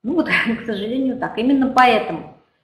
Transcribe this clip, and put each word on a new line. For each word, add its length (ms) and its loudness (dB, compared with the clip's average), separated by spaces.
Ну 120 -4
вот, 120 0
<laughs> 340 -2
к 40 -14
сожалению, 540 -2
так. 180 -6
Именно 360 2
поэтому 640 2